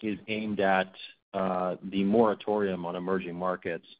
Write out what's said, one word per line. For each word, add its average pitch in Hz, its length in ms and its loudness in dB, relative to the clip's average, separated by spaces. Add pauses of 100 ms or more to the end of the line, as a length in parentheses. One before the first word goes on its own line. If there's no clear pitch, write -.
is 104 240 -2
aimed 107 320 -2
at, 95 340 4 (400)
uh, 92 440 0 (140)
the 98 120 0
moratorium 101 840 2
on 87 120 -6
emerging 90 400 -4
markets. 90 500 -4 (140)